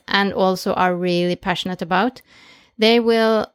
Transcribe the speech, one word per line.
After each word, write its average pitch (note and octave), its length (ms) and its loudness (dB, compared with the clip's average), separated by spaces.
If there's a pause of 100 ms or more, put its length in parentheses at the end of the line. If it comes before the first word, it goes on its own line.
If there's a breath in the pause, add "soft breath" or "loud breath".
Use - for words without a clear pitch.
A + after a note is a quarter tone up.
and G3 240 0
also F#3 400 0
are F3+ 240 0
really F3 400 -2
passionate F3+ 460 -6
about, F#3 400 -2 (560 soft breath)
they A3+ 200 4
will A3+ 560 2